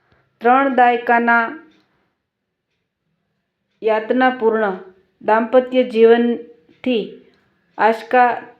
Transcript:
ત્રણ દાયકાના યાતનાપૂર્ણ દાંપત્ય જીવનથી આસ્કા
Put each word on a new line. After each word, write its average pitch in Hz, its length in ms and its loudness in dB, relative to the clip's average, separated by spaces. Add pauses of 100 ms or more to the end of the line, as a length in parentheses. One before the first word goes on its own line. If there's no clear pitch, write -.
(400)
ત્રણ 262 340 0
દાયકાના 240 840 0 (2250)
યાતનાપૂર્ણ 220 920 -2 (500)
દાંપત્ય 254 600 0
જીવનથી 226 1400 0 (580)
આસ્કા 233 640 0 (180)